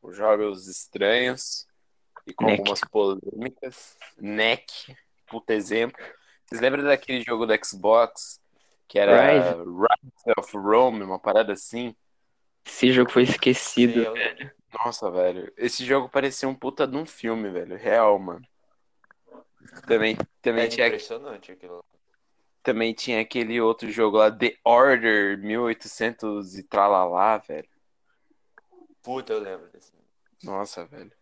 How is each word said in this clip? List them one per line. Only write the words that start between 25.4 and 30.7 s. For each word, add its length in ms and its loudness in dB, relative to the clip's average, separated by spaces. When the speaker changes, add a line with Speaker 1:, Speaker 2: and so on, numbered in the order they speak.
Speaker 1:
e 60 -2
oitocentos 920 -6
e 60 -16
tralalá, 760 2
velho. 300 -12
Speaker 3:
Puta, 300 -8
eu 40 -2
lembro 300 -12
desse. 240 -20
Speaker 1:
Nossa, 420 -10